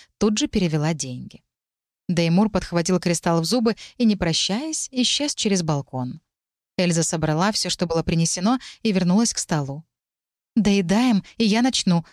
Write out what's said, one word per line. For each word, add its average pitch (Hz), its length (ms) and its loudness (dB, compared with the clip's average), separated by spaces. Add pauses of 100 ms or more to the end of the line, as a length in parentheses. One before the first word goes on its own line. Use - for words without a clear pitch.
(180)
тут 208 180 2
же 294 120 -2
перевела 160 440 0
деньги. 127 500 -10 (680)
Деймур 175 420 2
подхватил 175 500 0
кристалл 170 400 0
в 165 40 0
зубы 220 320 0 (200)
и, 247 80 0
не 214 120 4
прощаясь, 208 760 -4
исчез 262 420 -2
через 196 280 0
балкон. 131 580 -4 (580)
Эльза 175 240 2
собрала 156 500 0
всё, - 180 -4
что - 160 -4
было 165 160 0
принесено, 175 560 0 (240)
и 220 100 0
вернулась 185 400 2
к - 60 -10
столу. 143 460 -4 (680)
«Доедаем, 202 720 2 (120)
и 233 80 0
я 214 180 2
начну», 180 500 0